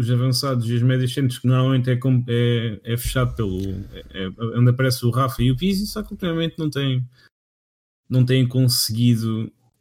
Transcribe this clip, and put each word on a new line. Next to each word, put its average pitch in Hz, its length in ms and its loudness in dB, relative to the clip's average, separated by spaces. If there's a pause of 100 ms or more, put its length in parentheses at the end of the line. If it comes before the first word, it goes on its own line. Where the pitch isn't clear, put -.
os 117 60 0
avançados 123 580 0
e 120 40 0
os 120 80 0
médios 127 320 2
centros, 127 260 -2
que - 80 -2
normalmente 127 420 2
é 127 60 2
com-, 127 320 2
é, 117 560 0
é 117 140 -2
fechado 123 380 -2
pelo, 95 240 -2 (340)
é, 95 320 -10
é 92 40 -6 (280)
onde 123 120 6
aparece 123 360 0
o 120 40 2
Rafa 123 320 -2
e 127 100 4
o 127 40 0
Pizzi, 190 320 -2
só 214 160 -8
que - 100 -16
ultimamente 165 440 -4
não 156 120 -4
têm, 131 380 -2 (1000)
não 127 160 4
têm 131 220 2
conseguido 113 1040 0 (300)